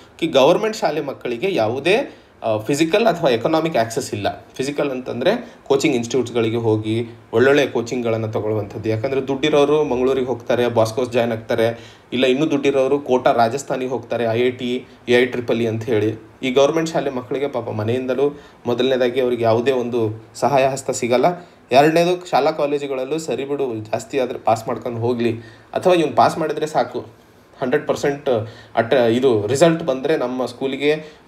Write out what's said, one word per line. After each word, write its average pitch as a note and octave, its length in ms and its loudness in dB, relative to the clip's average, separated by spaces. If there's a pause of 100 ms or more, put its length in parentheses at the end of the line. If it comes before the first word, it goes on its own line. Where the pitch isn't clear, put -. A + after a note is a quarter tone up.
(200)
ಕಿ E3 80 -2
government G3 500 4
ಶಾಲೆ D#3 240 -2
ಮಕ್ಕಳಿಗೆ C3+ 540 -4
ಯಾವುದೇ, C#3+ 640 0 (260)
ಆ, A2 140 0
physical E3 500 0
ಅಥವಾ E3+ 220 0
economic D#3+ 480 0
access A#2 360 -2
ಇಲ್ಲ. - 420 -6
Physical C#3+ 360 -4
ಅಂತಂದ್ರೆ B2+ 640 -4 (120)
coaching C#3 280 2
ಇನ್‌ಸ್ಟಿಟ್ಯೂಟ್ಸ್‌ಗಳಿಗೆ A#2 600 -2
ಹೋಗಿ A2 640 -2 (140)
ಒಳ್ಳೊಳ್ಳೆ C3+ 340 4
ಕೋಚಿಂಗ್‌ಗಳನ್ನ A#2 580 -2
ತಗೊಳ್ಳುವಂಥದ್ದು. G#2+ 640 -4
ಯಾಕಂದ್ರೆ C3 380 -2
ದುಡ್ಡಿರೋರು D3 560 2
ಮಂಗಳೂರಿಗೆ B2+ 440 0
ಹೋಗ್ತಾರೆ, A#2+ 400 0
Boscos A#2 440 0
join A#2 200 0
ಆಗ್ತಾರೆ, A#2 640 -4 (160)
ಇಲ್ಲ A#2+ 120 0
ಇನ್ನೂ C3+ 260 2
ದುಡ್ಡಿರೋರು C3+ 480 2
ಕೋಟಾ B2+ 320 2
ರಾಜಸ್ಥಾನಿಗೆ C3 600 0
ಹೋಗ್ತಾರೆ, A#2 320 -4
ಐ A2+ 180 0
ಐ B2 100 2
ಟಿ, B2 340 -6 (240)
ಎ A#2+ 40 4
ಐ B2 120 6
ಟ್ರಿಪಲ್ A#2+ 360 -2
ಇ A2+ 60 0
ಅಂತ A2 160 -4
ಹೇಳಿ. G#2+ 440 -2 (160)
ಈ C3 80 -2
government D#3 380 2
ಶಾಲೆ C#3 200 -2
ಮಕ್ಕಳಿಗೆ C3 380 -4
ಪಾಪ A#2 220 -6
ಮನೆಯಿಂದಲೂ B2+ 680 -2 (260)
ಮೊದಲನೇದಾಗಿ B2 560 0
ಅವ್ರಿಗೆ B2 220 0
ಯಾವುದೇ A2+ 280 2
ಒಂದು A#2+ 540 -2 (100)
ಸಹಾಯ C3 320 2
ಹಸ್ತ C3 240 -4
ಸಿಗಲ್ಲ. B2 340 0 (460)
ಎರಡನೇದು E3+ 580 4
ಶಾಲಾ C#3+ 220 2
ಕಾಲೇಜುಗಳಲ್ಲೂ C#3+ 680 -4
ಸರಿ C#3 260 -6
ಬಿಡು C3+ 380 -4
ಜಾಸ್ತಿ A#2 360 -6
ಆದ್ರೆ B2 200 -4
pass A#2 280 0
ಮಾಡ್ಕೊಂಡು A#2 320 -6
ಹೋಗ್ಲಿ, A#2 400 -2 (340)
ಅಥವಾ F#3 200 2
ಇವ್ನು D3+ 220 0
pass D3+ 220 4
ಮಾಡಿದ್ರೆ D3+ 300 -4
ಸಾಕು B2 320 -2 (600)
ಹಂಡ್ರೆಡ್ C3 260 -2
ಪರ್ಸೆಂಟ್ C#3+ 420 -2 (460)
ಅಟ್-, A#2 380 4
ಇದು A#2 340 2
result E3 360 4
ಬಂದ್ರೆ C3+ 340 -2
ನಮ್ಮ B2+ 280 -2
ಸ್ಕೂಲಿಗೆ C#3 840 -4